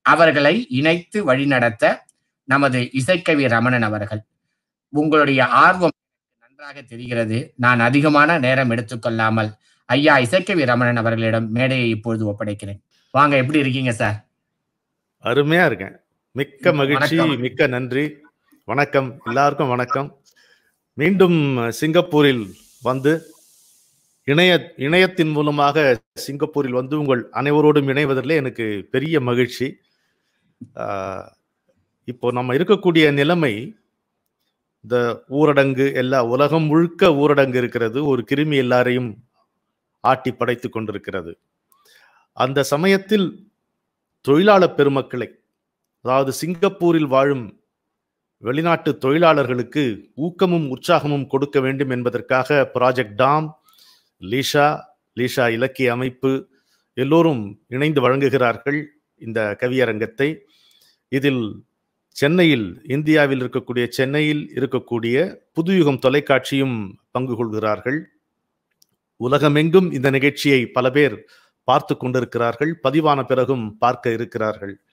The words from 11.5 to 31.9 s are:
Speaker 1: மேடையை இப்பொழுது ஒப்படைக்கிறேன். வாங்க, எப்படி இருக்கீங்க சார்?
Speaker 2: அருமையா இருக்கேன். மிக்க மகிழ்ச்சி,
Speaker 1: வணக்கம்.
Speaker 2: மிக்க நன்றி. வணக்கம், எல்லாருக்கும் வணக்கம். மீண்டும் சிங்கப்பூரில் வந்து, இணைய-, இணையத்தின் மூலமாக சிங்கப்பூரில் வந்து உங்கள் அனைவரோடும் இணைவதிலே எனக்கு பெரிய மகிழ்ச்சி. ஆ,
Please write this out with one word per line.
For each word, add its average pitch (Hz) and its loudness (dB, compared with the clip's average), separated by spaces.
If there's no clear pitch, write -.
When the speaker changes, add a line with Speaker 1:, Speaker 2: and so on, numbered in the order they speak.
Speaker 1:
மேடையை 123 -2
இப்பொழுது 110 -4
ஒப்படைக்கிறேன். 101 -10
வாங்க, 143 2
எப்படி 135 0
இருக்கீங்க 131 -2
சார்? 107 -4
Speaker 2:
அருமையா 147 2
இருக்கேன். 98 -4
மிக்க 139 -2
மகிழ்ச்சி, 143 0
Speaker 1:
வணக்கம். 156 0
Speaker 2:
மிக்க 131 -2
நன்றி. 131 -4
வணக்கம், 135 -2
எல்லாருக்கும் 139 0
வணக்கம். 127 -4
மீண்டும் 151 2
சிங்கப்பூரில் 147 2
வந்து, 135 0
இணைய-, 165 2
இணையத்தின் 170 0
மூலமாக 147 2
சிங்கப்பூரில் 139 -6
வந்து 131 -4
உங்கள் 131 -2
அனைவரோடும் 147 2
இணைவதிலே 135 -2
எனக்கு 113 -6
பெரிய 147 -2
மகிழ்ச்சி. 123 -2
ஆ, 98 -10